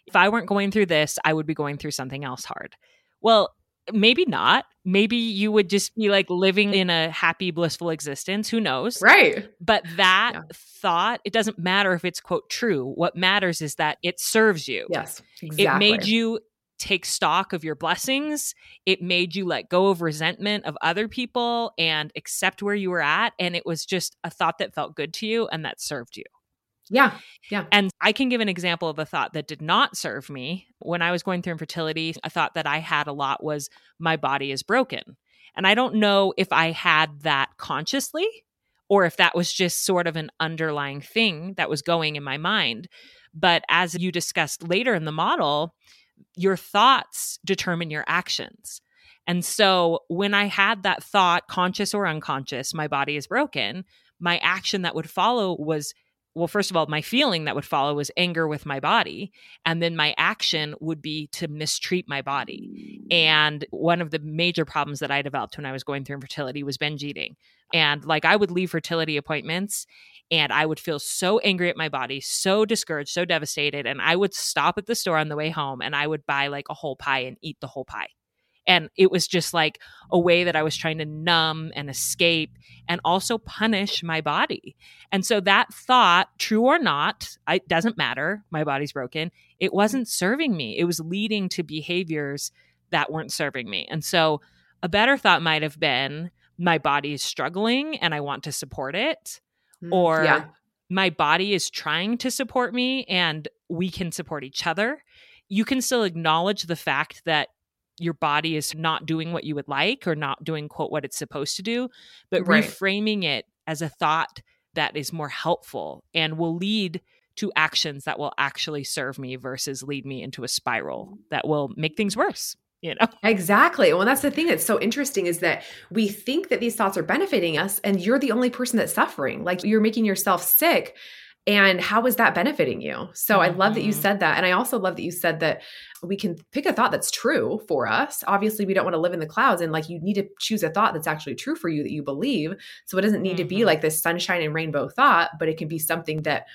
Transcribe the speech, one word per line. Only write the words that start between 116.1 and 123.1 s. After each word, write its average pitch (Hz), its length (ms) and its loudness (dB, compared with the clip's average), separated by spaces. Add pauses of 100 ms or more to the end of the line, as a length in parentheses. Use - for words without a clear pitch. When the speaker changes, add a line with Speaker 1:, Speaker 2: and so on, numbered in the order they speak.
Speaker 1:
and 160 240 0
will 165 200 0
lead 190 440 -2 (360)
to 208 180 -4
actions 151 500 0
that - 140 -4
will 143 180 -4
actually 143 460 -4
serve 135 360 -6
me 131 180 -8
versus 131 480 -8
lead 139 200 -8
me 135 180 -10
into 127 200 -10
a 123 60 -6
spiral 113 680 -4 (120)
that - 160 -2
will 147 300 0
make 156 200 -4
things 202 200 -2
worse, - 400 -2 (240)
you 165 160 -8
know? 220 180 4